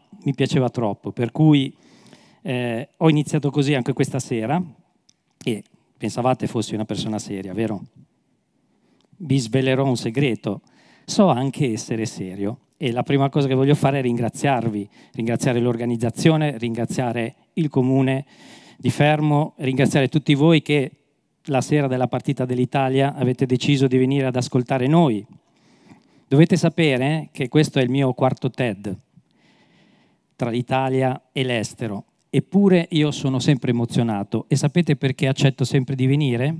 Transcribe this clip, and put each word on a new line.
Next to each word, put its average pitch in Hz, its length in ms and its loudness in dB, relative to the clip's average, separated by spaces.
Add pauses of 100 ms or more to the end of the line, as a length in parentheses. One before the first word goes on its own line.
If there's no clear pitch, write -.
(240)
mi 139 100 -2
piaceva 131 340 0
troppo, 107 420 -6
per 117 220 -6
cui, 151 420 4 (680)
eh, 123 560 -4
ho 160 100 4
iniziato 147 420 0
così 143 220 0
anche 131 220 -2
questa 135 240 -2
sera, 123 440 -4 (800)
e 107 220 -4 (320)
pensavate 120 500 -2
fossi - 280 -4
una 107 100 -4
persona 107 340 -6
seria, 98 360 -10
vero? 104 280 -4 (1300)
Vi 139 220 0
svelerò 131 480 0
un 127 100 0
segreto. 113 640 -2 (460)
So 202 220 2
anche 131 440 0
essere 110 320 -6
serio, 101 540 -8 (180)
e 131 160 -4
la 120 120 -2
prima 139 260 0
cosa 143 180 0
che 131 60 0
voglio 135 200 4
fare 143 260 0
è - 20 -2
ringraziarvi, 117 840 -2 (280)
ringraziare 117 460 -2
l'organizzazione, 120 1000 0
ringraziare 117 800 -4 (180)
il 156 160 -2
comune 135 560 0 (500)
di 123 140 -2
Fermo, 151 640 2
ringraziare 135 520 2
tutti 151 260 0
voi 156 260 6
che 143 300 0 (540)
la 131 180 0
sera 147 240 2
della 127 200 0
partita 131 380 -4
dell'Italia 131 680 0
avete 127 320 0
deciso 131 400 2
di 127 100 2
venire 131 300 2
ad 127 100 -2
ascoltare 123 500 0
noi. 139 380 4 (1080)
Dovete 165 280 6
sapere 151 720 0
che 135 160 -4
questo 151 300 2
è 135 40 4
il 123 60 2
mio 135 240 2
quarto 131 380 -2
ted 104 440 -4 (1400)
tra 120 140 -4
l'Italia 131 680 0 (140)
e 143 100 -4
l'estero, 117 640 -4 (240)
eppure 185 640 2
io 151 220 2
sono 131 260 -2
sempre 127 320 0
emozionato. 117 760 -2
E - 80 2
sapete 151 400 0
perché 135 300 -4
accetto 135 380 0
sempre 135 300 -2
di 131 120 0
venire? 135 540 0